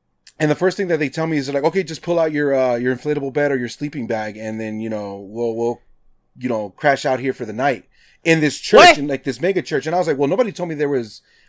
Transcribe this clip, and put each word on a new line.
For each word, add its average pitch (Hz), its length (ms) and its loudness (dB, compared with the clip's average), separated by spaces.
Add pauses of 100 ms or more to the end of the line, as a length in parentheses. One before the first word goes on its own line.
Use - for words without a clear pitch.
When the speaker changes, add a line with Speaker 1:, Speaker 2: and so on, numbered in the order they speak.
(400)
Speaker 1:
and 156 120 2
the 147 40 2
first 180 220 0
thing 196 100 -2
that 170 120 2
they 147 100 -2
tell 160 180 -4
me 160 100 -2
is, 135 160 -4
like, 139 100 0
"Okay, 180 200 0
just 156 180 -12
pull 170 180 0
out 160 120 0
your, 147 220 0
uh, 131 220 2
your 123 200 0
inflatable 139 380 -4
bed 147 180 2
or 139 60 2
your 120 120 -4
sleeping 147 380 -8
bag, 107 300 -4
and 110 220 -6
then, 107 200 -6
you 110 100 -6
know, 104 280 -6
we'll, 113 380 -6
we'll, 117 260 -2 (560)
you 127 120 -4
know, 107 220 -4
crash 139 340 2
out 131 140 2
here 131 140 -2
for 127 120 -8
the 107 80 -8
night 123 320 -2 (380)
in 165 180 4
this 151 180 0
church, - 200 6
Speaker 2:
What? 339 180 10
Speaker 1:
in, 147 100 -4
like, 143 160 -4
this 123 180 -6
mega 185 200 0
church." 139 240 -4
And 160 100 -2
I 180 40 2
was 170 80 0
like, 151 100 0
"Well, 139 120 2
nobody 214 240 2
told 175 160 -6
me 160 60 -6
there 143 140 0
was, 120 320 -2 (280)